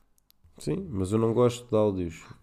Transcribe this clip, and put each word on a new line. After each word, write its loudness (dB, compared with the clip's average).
Sim, -4
mas -2
eu 2
não 2
gosto 2
de -2
áudios. 0